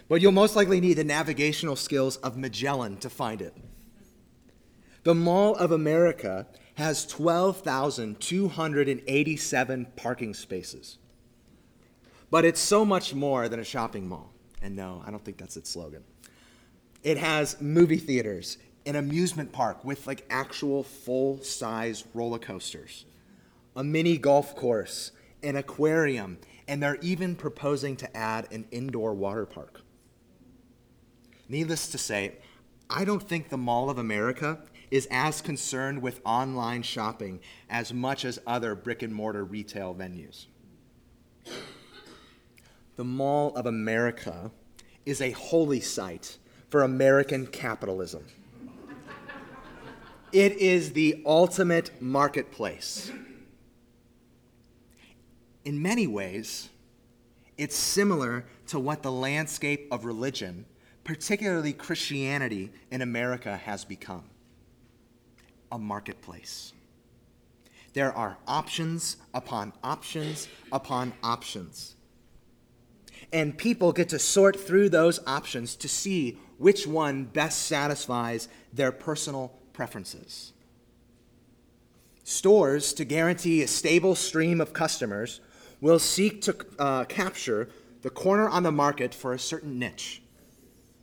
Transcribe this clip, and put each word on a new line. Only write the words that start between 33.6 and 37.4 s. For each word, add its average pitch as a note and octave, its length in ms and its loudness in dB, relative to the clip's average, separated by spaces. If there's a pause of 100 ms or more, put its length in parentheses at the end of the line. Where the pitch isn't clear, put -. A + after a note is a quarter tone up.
of B2 80 -6
America B2 600 -2 (300)
is C3+ 220 2
as C#3+ 280 0
concerned C3+ 600 -6
with B2 240 -6
online A#2+ 560 -2
shopping G#2+ 600 -6 (280)